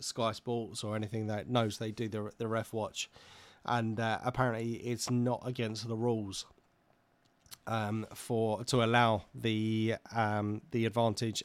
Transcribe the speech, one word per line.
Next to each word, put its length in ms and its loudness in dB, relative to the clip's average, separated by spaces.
Sky 320 0
Sports 500 -4
or 140 -2
anything 300 -2
that 200 -2
knows 300 2
they 160 -4
do 160 -4
the, 200 -4
the 100 -2
ref 240 -2
watch, 360 -4
and, 340 0
uh, 280 0
apparently 480 0
it's 360 -4
not 360 2
against 420 -4
the 80 -2
rules, 500 0
um, 460 0
for, 520 0
to 180 4
allow 400 6
the, 600 2
um, 480 0
the 140 2
advantage 600 0